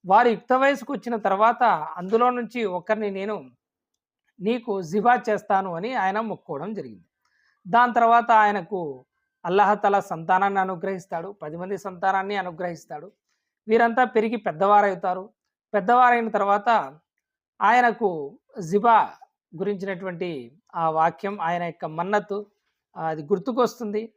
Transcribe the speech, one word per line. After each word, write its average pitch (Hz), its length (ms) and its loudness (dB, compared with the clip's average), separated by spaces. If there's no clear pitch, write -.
వారు 226 220 6
యుక్త 220 240 0
వయసుకు 277 400 0
వచ్చిన 233 240 -6
తర్వాత 220 460 2
అందులో 226 340 2
నుంచి 240 340 -6
ఒకరిని 202 460 -4
నేను 190 400 -8
నీకు 220 420 -4
జిబా 220 460 2
చేస్తాను" 190 460 -2
అని 214 200 -8
ఆయన 196 260 -2
మొక్కుకోవడం 180 540 -10
జరిగింది. 117 300 -14
దాని 233 240 4
తర్వాత 233 380 4
ఆయనకు 185 760 2
అల్లాహ్ 196 380 4
తాలా 196 180 2
సంతానాన్ని 185 600 0
అనుగ్రహిస్తాడు, 185 800 -6
పది 151 140 -12
మంది 185 220 -8
సంతానాన్ని 190 580 -2
అనుగ్రహిస్తాడు. 175 760 -10
వీరంతా 233 360 4
పెరిగి 226 320 0
పెద్దవారవుతారు. 196 920 0
పెద్దవారైన 233 540 4
తర్వాత 202 400 0
ఆయనకు 202 800 0
జిబా 202 500 2
గురించినటువంటి 180 960 -8
ఆ 165 160 -2
వాక్యం, 170 500 -2
ఆయన 170 220 -4
యొక్క 170 220 -10
మన్నతు, 196 600 -6
ఆ, 165 100 -8
అది 156 160 -6
గుర్తుకొస్తుంది. 214 960 -4